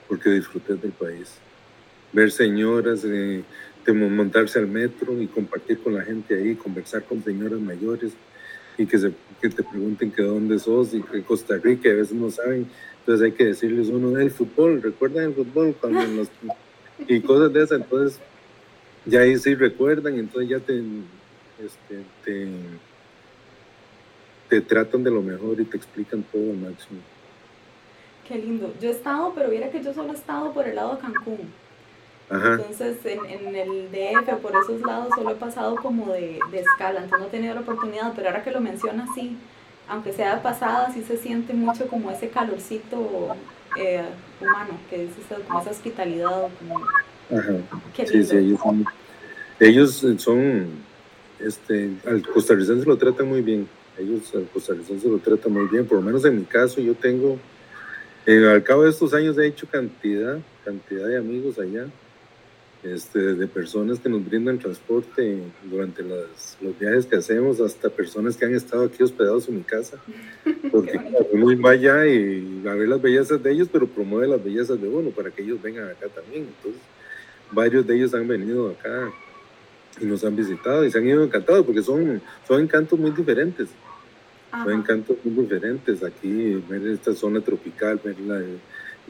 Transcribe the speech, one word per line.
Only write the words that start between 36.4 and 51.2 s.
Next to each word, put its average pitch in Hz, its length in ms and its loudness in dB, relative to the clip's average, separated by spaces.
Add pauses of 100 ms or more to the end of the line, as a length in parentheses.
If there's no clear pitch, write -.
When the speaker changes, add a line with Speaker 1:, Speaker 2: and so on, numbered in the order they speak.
Speaker 2:
de 190 80 -6
escala, 185 440 0
entonces 185 160 -2
no 190 80 -8
he - 20 -12
tenido 226 260 -4
la 240 60 -8
oportunidad, 226 540 -6
pero 196 140 -6
ahora 196 140 -2
que 269 80 -8
lo 254 100 -4
mencionas, 220 540 -6
sí, 247 200 -8 (540)
aunque 208 240 -8
sea 202 240 -2
de 226 40 -8
pasada, 240 520 0
sí 233 120 -8
se 233 120 -4
siente 233 360 -6
mucho 233 340 0
como 220 220 -6
ese 208 200 -8
calorcito, 214 1080 -6 (420)
eh, 180 260 -2 (360)
humano, 202 400 -2 (100)
que 175 160 -6
es 175 40 -10 (160)
esa, 202 180 -10
como 190 160 -4
esa 185 120 -4
hospitalidad, 185 760 -4 (120)
como - 260 -8 (520)
Speaker 1:
Ajá. - 160 0 (420)
Speaker 2:
Qué - 120 -2
Speaker 1:
Sí, 107 160 6
sí, 98 140 2
Speaker 2:
lindo. - 20 8
Speaker 1:
ellos 98 220 4
son, 107 240 2 (720)
ellos 127 640 8
son, 123 440 2 (720)